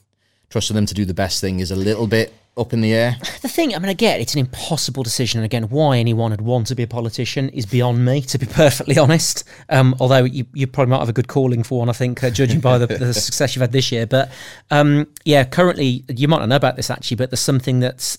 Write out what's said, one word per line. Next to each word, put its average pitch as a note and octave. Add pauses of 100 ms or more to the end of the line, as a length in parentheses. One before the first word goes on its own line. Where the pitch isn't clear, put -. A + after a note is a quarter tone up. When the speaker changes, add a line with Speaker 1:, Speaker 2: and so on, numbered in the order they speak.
(500)
Speaker 1:
trusting G#2+
them G#2
to -
do G#2
the F#2
best F#2+
thing F#2+
is F#2
a F#2+
little G#2+
bit A2+ (240)
up A#2+
in A2+
the A2
air. A#2+ (260)
Speaker 2:
The C4+
thing, D4+
I D3+
mean, F#3
again, F#3+
it's B2+
an D3
impossible C3+
decision. A#2+
And A2
again, A2
why C#3
anyone A2+
would G#2
want A#2
to A#2
be A#2+
a A2+
politician A#2+
is A#2
beyond A#2+
me, C3
to C3
be B2+
<laughs> - (100)
perfectly C3+
honest. D#3+ (240)
Um, C3
although B2+
you, B2+
you C3+
probably C3
might C3+
have B2+
a A#2
good A#2+
calling B2
for B2+
one, A#2
I A#2+
think, B2
uh, B2+
judging C3
by B2
the, A#2+
the B2
Speaker 1:
<laughs> -
Speaker 2:
success B2+
you've B2+
had A#2+
this C3+
year. A#2
But, C3+ (360)
um, D3 (160)
yeah, C#3+
currently, C3+
you C3+
might D#3
not A2
know C3+
about C3
this B2+
actually, -
but B2+
there's -
something B2+
that, -